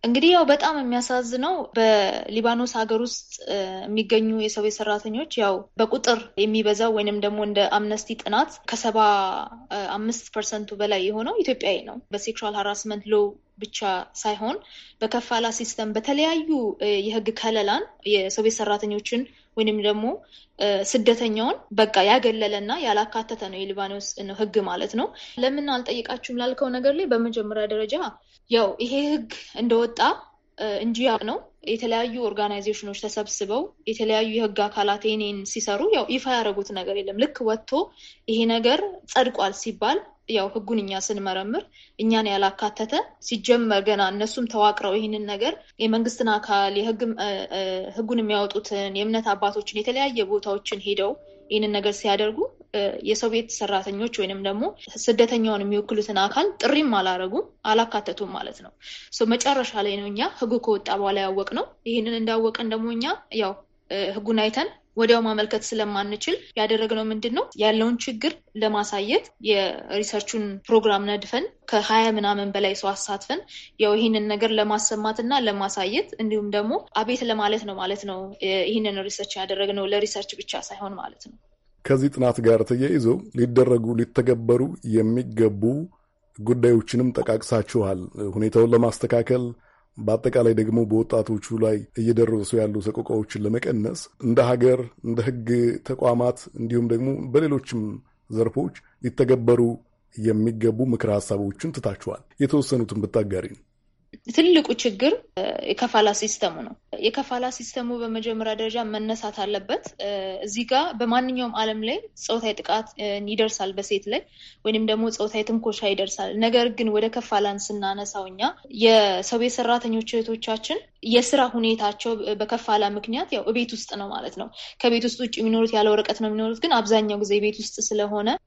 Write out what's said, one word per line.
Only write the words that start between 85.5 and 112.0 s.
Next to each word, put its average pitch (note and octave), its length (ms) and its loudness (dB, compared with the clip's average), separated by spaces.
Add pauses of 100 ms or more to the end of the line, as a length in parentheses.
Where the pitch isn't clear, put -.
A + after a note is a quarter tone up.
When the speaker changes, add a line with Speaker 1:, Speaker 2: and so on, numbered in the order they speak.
Speaker 2:
ጉዳዮችንም A#2+ 720 4
ጠቃቅሳችኋል። G#2+ 880 0 (300)
ሁኔታውን A2 420 4
ለማስተካከል፣ A#2+ 720 2 (540)
በአጠቃላይ A2+ 560 4
ደግሞ A2 300 4
በወጣቶቹ A2 720 0
ላይ A2 180 4 (200)
እየደረሱ A2 560 2
ያሉ G#2+ 300 2
ሰቆቃዎችን A2 600 -4
ለመቀነስ A2+ 580 -2 (220)
እንደ A#2+ 220 4
ሀገር፣ B2 360 4 (220)
እንደ A#2 220 -2
ህግ A#2 240 -4 (360)
ተቋማት B2 560 2 (160)
እንዲሁም A#2 320 0
ደግሞ A#2 200 2 (200)
በሌሎችም C3+ 540 0 (480)
ዘርፎች A2+ 440 0 (280)
ሊተገበሩ A#2+ 580 4 (560)
የሚገቡ A2 680 2
ምክረ A2+ 260 0
ሀሳቦችን G2+ 600 -2
ትታችኋል። - 500 -6 (160)
የተወሰኑትን C3 600 2
ብታጋሪ G2+ 480 0
ነው። - 140 -16 (720)
Speaker 1:
ትልቁ D#4+ 420 6
ችግር A#3+ 380 2 (540)
የከፋላ A3 480 2
ሲስተሙ G#3 480 -2
ነው። - 120 -12 (280)
የከፋላ B3 480 -2
ሲስተሙ A#3+ 380 -8 (100)
በመጀመሪያ A3+ 560 -4
ደረጃ A3 300 -4
መነሳት G#3+ 540 -6
አለበት። G3+ 460 -4 (580)
እዚህ G#3+ 220 -4
ጋር C4 200 2 (100)
በማንኛውም B3 640 0
ዓለም A3 260 -2
ላይ B3+ 160 -2 (240)